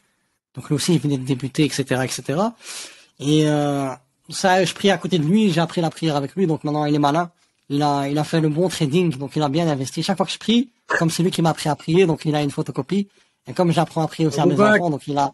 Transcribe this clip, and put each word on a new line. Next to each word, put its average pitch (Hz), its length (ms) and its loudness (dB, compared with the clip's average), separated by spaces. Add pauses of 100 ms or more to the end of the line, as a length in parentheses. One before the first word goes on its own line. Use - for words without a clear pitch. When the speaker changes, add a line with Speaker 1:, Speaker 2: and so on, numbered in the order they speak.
(540)
Speaker 1:
Donc - 160 -10
lui 151 60 0
aussi, 170 180 0
il 160 40 2
venait 139 200 -2
de 127 80 -8
débuter, 135 400 -2
et - 20 0
cetera, 131 380 -4
et - 20 -6
cetera. 175 460 -4 (680)
Et, 151 260 2
euh, 147 440 -2 (400)
ça, 185 340 2
je 170 80 -4
prie - 180 2
à 185 60 4
côté 180 220 -2
de 147 60 2
lui, 202 260 4
j'ai 160 100 2
appris 165 220 -2
la 160 80 0
prière 160 260 -2
avec 139 200 -4
lui. 190 100 0
Donc 156 180 -2
maintenant, 151 220 0
il 147 80 2
est 151 40 2
malin, 151 320 2 (380)
il 143 140 0
a, 143 260 0
il 147 100 -2
a 151 60 0
fait 165 160 0
le 156 80 2
bon 160 200 0
trading, 165 480 0
donc 135 200 -8
il 151 60 0
a 147 60 2
bien 165 200 0
investi. 135 340 -4
Chaque 185 140 -2
fois 190 100 0
que - 60 -8
je - 60 -10
prie, 240 320 0 (280)
comme 165 120 2
c'est 165 120 -2
lui 160 80 2
qui 170 120 -2
m'a 165 80 4
appris - 180 -4
à 147 80 0
prier, 175 300 2
donc 156 180 -2
il 151 100 0
a 147 80 0
une 143 80 -2
photocopie. 156 580 -4 (400)
Et 135 40 -12
comme 175 200 2
j'apprends 160 300 0
à 156 60 -2
prier - 180 -2
aussi 143 140 -2
à 147 60 4
mes 175 80 4
Speaker 2:
Aboubak. 208 260 4
Speaker 1:
enfants, 175 100 -2
donc 139 160 -6
il 143 120 -4
a, 139 160 2